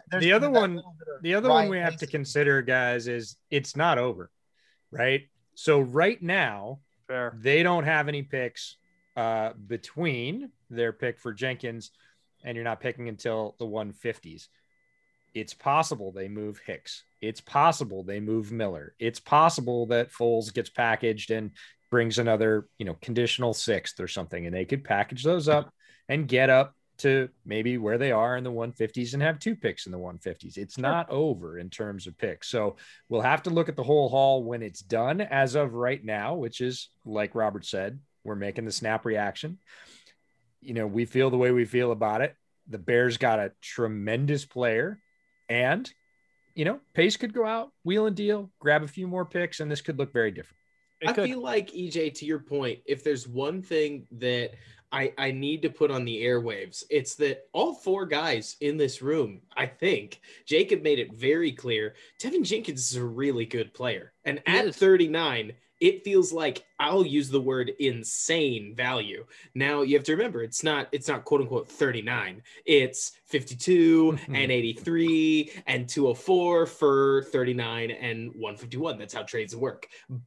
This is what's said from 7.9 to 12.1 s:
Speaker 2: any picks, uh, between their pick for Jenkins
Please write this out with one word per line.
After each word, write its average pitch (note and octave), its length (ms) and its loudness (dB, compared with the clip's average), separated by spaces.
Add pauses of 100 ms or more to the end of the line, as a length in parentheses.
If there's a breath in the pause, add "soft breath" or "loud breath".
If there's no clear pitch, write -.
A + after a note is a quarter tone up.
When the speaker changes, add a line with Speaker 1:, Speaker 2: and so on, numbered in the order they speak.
Speaker 2:
any C#3+ 160 -4
picks, B2+ 540 -8 (380)
uh, A2+ 380 -2
between C3+ 960 -6 (180)
their A#2 240 -2
pick A#2+ 260 -6
for A2+ 140 -10
Jenkins A#2 580 -8 (520)